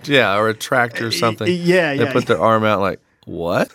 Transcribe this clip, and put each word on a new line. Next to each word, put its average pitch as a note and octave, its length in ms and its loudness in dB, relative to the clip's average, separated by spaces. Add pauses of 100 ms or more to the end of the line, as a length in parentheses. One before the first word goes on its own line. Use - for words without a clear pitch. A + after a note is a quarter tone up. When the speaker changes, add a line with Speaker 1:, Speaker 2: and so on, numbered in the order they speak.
Speaker 1:
Yeah, A#2 340 2
or A2 100 2
a A2 60 -2
tractor B2 520 -2
or - 20 -6
Speaker 2:
Y-, A2+ 80 -4
Speaker 1:
something. A2+ 320 -2
Speaker 2:
yeah, F3 480 0
Speaker 1:
They B2 80 0
Speaker 2:
yeah, C3+ 80 -2
Speaker 1:
put B2 120 0
Speaker 2:
yeah. A#2 100 0
Speaker 1:
their D#2+ 60 0
arm A2 240 4
out G#2 160 2
like, G2 200 -2 (260)
"What?" F2+ 480 -4